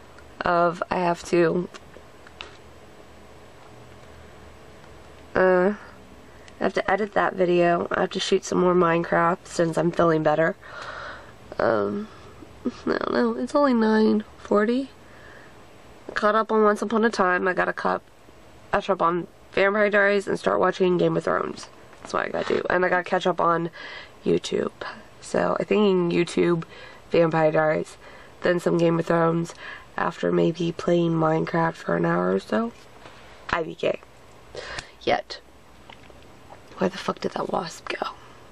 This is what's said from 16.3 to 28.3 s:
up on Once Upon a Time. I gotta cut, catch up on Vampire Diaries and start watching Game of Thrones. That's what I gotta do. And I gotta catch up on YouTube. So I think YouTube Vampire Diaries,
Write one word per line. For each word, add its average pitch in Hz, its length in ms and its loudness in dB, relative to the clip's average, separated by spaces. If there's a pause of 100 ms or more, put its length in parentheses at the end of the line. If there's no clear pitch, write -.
up 220 160 0
on 220 120 4
Once 208 180 4
Upon 220 240 0
a 233 40 2
Time. 185 380 0
I 180 60 0
gotta 175 200 0
cut, - 280 -2 (680)
catch - 180 0
up 180 120 0
on 170 260 2 (260)
Vampire 202 360 2
Diaries 202 380 2
and 175 100 -2
start 202 220 0
watching 180 380 2
Game 165 180 2
of 165 80 -2
Thrones. - 460 -4 (320)
That's - 120 -10
what - 120 -2
I - 40 -6
gotta - 260 -2
do. - 140 0
And 180 140 2
I 180 60 0
gotta 180 140 0
catch 185 220 -2
up 180 140 0
on 170 300 0 (560)
YouTube. - 460 0 (500)
So - 380 -2
I - 40 -4
think 190 500 2
YouTube 175 500 0 (480)
Vampire 160 400 4
Diaries, 156 460 0 (440)